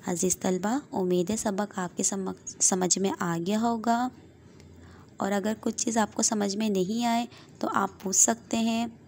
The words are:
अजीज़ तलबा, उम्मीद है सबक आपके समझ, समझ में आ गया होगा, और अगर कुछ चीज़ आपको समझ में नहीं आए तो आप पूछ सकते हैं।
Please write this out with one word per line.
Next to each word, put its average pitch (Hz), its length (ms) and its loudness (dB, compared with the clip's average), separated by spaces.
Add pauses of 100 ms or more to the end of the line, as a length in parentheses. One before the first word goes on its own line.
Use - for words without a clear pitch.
अजीज़ 180 280 0
तलबा, 196 460 0 (120)
उम्मीद 180 360 2
है 220 60 0
सबक 208 420 -2
आपके 180 240 -4
समझ, 190 320 -2 (260)
समझ 185 380 2
में 190 220 2
आ 170 180 0
गया 190 200 0
होगा, 233 520 0 (1080)
और 196 120 0
अगर 202 220 0
कुछ 220 200 -4
चीज़ 233 240 0
आपको 214 240 0
समझ 202 340 0
में 220 140 0
नहीं 196 340 0
आए 233 240 2 (320)
तो - 80 0
आप - 360 0
पूछ 190 120 0
सकते - 400 2
हैं। 226 500 -2